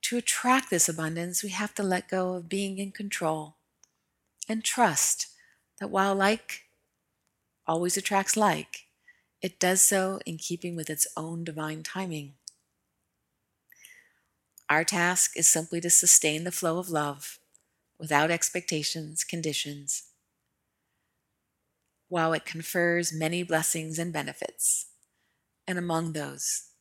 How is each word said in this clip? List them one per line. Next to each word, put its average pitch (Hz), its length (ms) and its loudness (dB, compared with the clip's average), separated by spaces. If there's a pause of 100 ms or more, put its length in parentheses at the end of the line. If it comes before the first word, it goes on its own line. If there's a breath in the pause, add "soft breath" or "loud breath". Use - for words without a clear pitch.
to - 140 -2
attract 254 520 2
this 175 200 4
abundance, 165 540 -4
we 202 80 -6
have 202 260 -4
to 208 60 -2
let 185 260 0
go 185 260 -2
of 175 140 -8
being 196 300 -2
in 196 120 -6
control 156 680 -4 (920)
and 220 160 -4
trust - 640 2 (500 soft breath)
that 196 120 -8
while 196 240 2
like 196 480 0 (1040)
always 175 300 0
attracts 202 400 0
like, 185 500 2 (540 soft breath)
it - 200 -6
does 185 200 4
so 190 460 4
in 165 120 -8
keeping 175 360 -6
with 160 160 -8
its 151 160 0 (100)
own 165 280 -6
divine 156 380 -8
timing. 156 520 -8 (2250 loud breath)
Our 156 160 2
task 180 520 2
is 165 100 2
simply 170 360 2
to 175 80 0
sustain 160 540 6
the 180 80 -4
flow 170 260 0
of 180 120 -6
love 147 480 -4 (600)
without 151 320 4
expectations, 160 960 -2
conditions, 147 800 -4 (2000)
while 165 240 2
it 156 120 -2
confers 170 680 0
many 160 300 0
blessings 160 560 0
and 170 140 -2
benefits, - 720 -4 (800)
and 180 120 -2
among 170 340 -2
those 139 520 -6 (160)